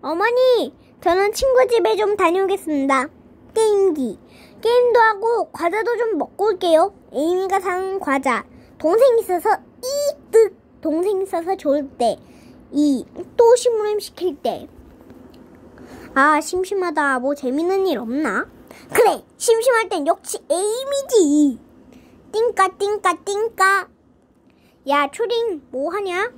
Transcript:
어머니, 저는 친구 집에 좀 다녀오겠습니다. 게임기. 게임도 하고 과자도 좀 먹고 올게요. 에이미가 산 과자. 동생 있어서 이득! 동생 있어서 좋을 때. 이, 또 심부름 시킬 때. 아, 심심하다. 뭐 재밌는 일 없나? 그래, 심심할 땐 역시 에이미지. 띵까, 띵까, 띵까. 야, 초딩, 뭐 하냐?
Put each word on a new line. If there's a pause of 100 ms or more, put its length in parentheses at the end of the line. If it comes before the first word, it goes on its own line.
어머니, (280)
저는
친구
집에
좀
다녀오겠습니다. (460)
게임기. (440)
게임도
하고
과자도
좀
먹고
올게요. (180)
에이미가
산
과자. (340)
동생
있어서 (220)
이득! (200)
동생
있어서
좋을 (100)
때. (560)
이, (320)
또
심부름
시킬
때. (1500)
아,
심심하다.
뭐
재밌는
일
없나? (460)
그래, (140)
심심할
땐
역시 (100)
에이미지. (720)
띵까,
띵까,
띵까. (1000)
야,
초딩,
뭐
하냐?